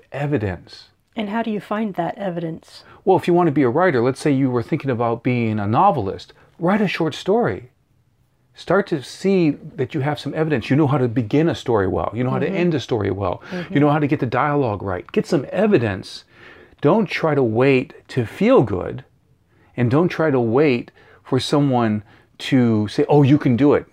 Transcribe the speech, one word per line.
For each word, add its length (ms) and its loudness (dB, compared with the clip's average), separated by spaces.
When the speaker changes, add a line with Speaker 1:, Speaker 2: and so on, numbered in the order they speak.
Speaker 1:
evidence. 800 -6
Speaker 2:
And 140 -6
how 140 -4
do 80 -6
you 80 -4
find 360 -6
that 220 -6
evidence? 640 -10
Speaker 1:
Well, 120 4
if 100 -2
you 60 4
want 140 4
to 60 2
be 100 2
a 60 4
writer, 320 2
let's 180 0
say 120 0
you 200 2
were 120 -2
thinking 260 -4
about 340 -2
being 360 0
a 80 -2
novelist, 640 0
write 220 0
a 60 2
short 260 -2
story. 560 -2
Start 340 0
to 140 -4
see 500 0
that 420 -8
you 80 -4
have 180 -2
some 140 -8
evidence. 360 -2
You 60 2
know 120 4
how 100 0
to 100 0
begin 400 0
a 80 -2
story 320 0
well. 260 -2
You 100 -4
know 60 -2
how 100 -2
Speaker 2:
Mm-hmm. 140 -4
Speaker 1:
to 60 -4
end 140 0
a 80 0
story 280 -2
well. 400 -4
Speaker 2:
Mm-hmm. 240 -10
Speaker 1:
You 60 4
know 100 4
how 100 2
to 80 0
get 120 -2
the 60 -4
dialogue 560 -2
right. 320 -6
Get 120 0
some 260 0
evidence. 720 -2
Don't 240 4
try 280 -2
to 100 2
wait 500 2
to 160 -4
feel 360 2
good, 440 -4
and 120 0
don't 200 2
try 220 -2
to 80 2
wait 520 2
for 160 -2
someone 640 0
to 500 2
say, 180 0
"Oh, 160 6
you 140 6
can 180 2
do 180 4
it." 200 0